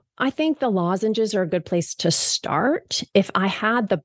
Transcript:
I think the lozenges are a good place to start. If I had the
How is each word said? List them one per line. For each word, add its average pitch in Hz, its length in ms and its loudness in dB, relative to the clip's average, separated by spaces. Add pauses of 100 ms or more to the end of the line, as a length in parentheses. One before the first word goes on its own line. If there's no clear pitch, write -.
(180)
I 262 120 0
think 311 300 0
the 262 100 0
lozenges 208 680 0
are 190 60 2
a 175 80 0
good 175 160 -2
place - 300 -2
to 165 160 0
start. - 920 0 (100)
If 196 220 2
I 190 120 0
had 220 420 -2
the 180 160 0